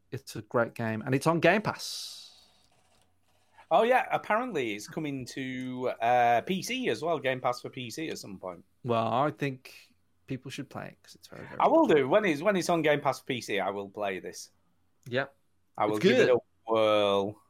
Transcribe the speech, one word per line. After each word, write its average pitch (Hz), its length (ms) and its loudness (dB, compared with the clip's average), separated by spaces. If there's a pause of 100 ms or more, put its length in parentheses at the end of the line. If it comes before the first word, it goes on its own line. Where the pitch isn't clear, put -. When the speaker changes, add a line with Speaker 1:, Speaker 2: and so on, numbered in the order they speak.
(120)
Speaker 1:
It's - 240 -12
a 110 60 -10
great 117 320 0
game, 110 300 -4
and 127 100 -2
it's 139 120 -2
on 165 140 2
Game 185 220 4
Pass. - 680 -8 (1400)
Speaker 2:
Oh, 185 140 4
yeah, 240 280 4
apparently 156 640 -2
it's 104 120 -10
coming 143 380 -8 (100)
to, 127 680 -6
uh, 120 420 4
P 185 200 -4
C 247 280 -4
as 120 120 -2
well, 160 160 -2
Game 127 220 -2
Pass 123 220 -4
for - 80 -12
P 123 200 -12
C 156 200 -8
at 110 80 -8
some 101 200 -14
point. 90 240 -12 (220)
Speaker 1:
Well, 113 280 0
I 139 200 0
think 139 420 -8 (540)
people 131 240 -10
should - 180 -12
play 98 160 -12
it - 160 -20
'cause - 140 -20
it's - 100 -20
very, - 220 -16
very - 120 -10
Speaker 2:
I 170 60 6
will 302 220 6
Speaker 1:
good. 175 80 8
Speaker 2:
do. 131 120 4
When 208 160 4
it's, 151 160 0
when 202 140 2
it's 170 140 0
on 170 140 2
Game 147 180 4
Pass 131 180 0
for - 80 -20
P 127 140 -4
C, 104 180 -2
I 95 120 0
will 101 180 -6
play 98 320 -4
this. 90 300 -14 (580)
Speaker 1:
Yep. 127 260 -4 (420)
Speaker 2:
I 107 100 0
will 107 100 0
Speaker 1:
It's 110 100 2
Speaker 2:
give 240 140 6
it 165 80 6
Speaker 1:
good. - 20 6
Speaker 2:
a 123 80 6 (340)
whirl. 104 760 2